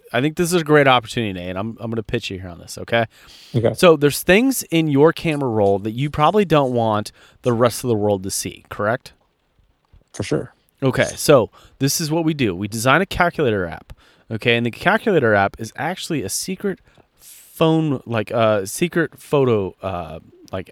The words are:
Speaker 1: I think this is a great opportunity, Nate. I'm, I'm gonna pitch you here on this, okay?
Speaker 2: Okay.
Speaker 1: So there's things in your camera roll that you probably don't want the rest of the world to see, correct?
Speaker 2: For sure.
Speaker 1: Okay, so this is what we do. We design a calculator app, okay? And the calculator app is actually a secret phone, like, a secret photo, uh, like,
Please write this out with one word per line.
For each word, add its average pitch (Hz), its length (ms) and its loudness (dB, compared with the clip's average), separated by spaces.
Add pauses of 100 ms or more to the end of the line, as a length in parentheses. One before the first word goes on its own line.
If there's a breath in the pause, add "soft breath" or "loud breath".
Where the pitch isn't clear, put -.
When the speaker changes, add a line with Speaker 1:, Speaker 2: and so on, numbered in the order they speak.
(120)
Speaker 1:
I 120 80 0
think 151 160 -2
this 175 160 0
is 180 80 2
a 156 40 -4
great 147 220 6
opportunity, 117 460 0
Nate. 90 240 -8
I'm, 110 240 -8
I'm 113 100 -10
gonna 113 120 -6
pitch - 280 -6
you 98 80 -10
here 92 120 -14
on 85 80 -18
this, - 180 -18
okay? 117 300 0 (480 loud breath)
Speaker 2:
Okay. 117 180 2
Speaker 1:
So 160 240 6
there's 143 260 0
things 240 420 2
in 160 240 0
your 147 260 4
camera 143 340 -4
roll 101 300 2
that 107 140 -6
you 135 180 -4
probably 175 340 2
don't 143 300 2
want 110 380 -2 (300 soft breath)
the 123 120 0
rest 117 280 0
of 127 60 -4
the 117 80 2
world 101 280 0
to 98 60 -8
see, - 380 -8
correct? 107 460 -4 (1000)
Speaker 2:
For - 100 -10
sure. 135 300 -6 (300)
Speaker 1:
Okay, 131 340 0
so 123 340 4 (280 soft breath)
this 139 200 0
is 156 120 -4
what 165 140 -2
we 160 100 0
do. 117 200 -2
We 101 140 -6
design 120 320 2
a 196 60 -2
calculator 131 580 0
app, - 300 -12 (360 soft breath)
okay? 117 260 0
And 117 100 0
the 117 40 -2
calculator 165 640 2
app 98 240 0
is 110 180 -12
actually 160 480 -6
a 95 40 -8
secret - 500 -8 (380 soft breath)
phone, 160 880 0
like, 110 260 -4
a 107 360 2
secret 170 520 -4
photo, 117 640 0
uh, 87 360 -8 (340)
like, 95 200 -10